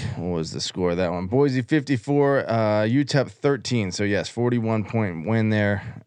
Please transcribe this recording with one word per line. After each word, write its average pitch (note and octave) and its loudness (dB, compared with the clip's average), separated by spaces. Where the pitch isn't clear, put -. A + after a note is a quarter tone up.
What F#2 -4
was D#2+ -4
the - -8
score F2+ -2
of F2 0
that F2 0
one? F#2 -4
Boise C3 2
fifty-four, C#3 0
uh, G#2+ 2
U C3 2
tep C3+ 0
thirteen. A#2 -2
So G#2 -4
yes, G2+ 0
forty-one A#2 0
point F2+ -2
win A2 2
there. G#2 0